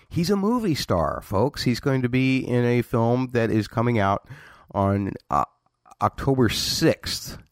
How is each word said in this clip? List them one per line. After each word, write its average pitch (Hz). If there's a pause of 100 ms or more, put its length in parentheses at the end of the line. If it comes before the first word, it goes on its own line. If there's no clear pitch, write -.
he's 170
a 208
movie 202
star, 80
folks. 104
He's 123
going 131
to 123
be 131
in 123
a 120
film 120
that 113
is 107
coming 117
out 98 (440)
on, 98 (160)
uh, 71 (560)
October 127
sixth, - (140)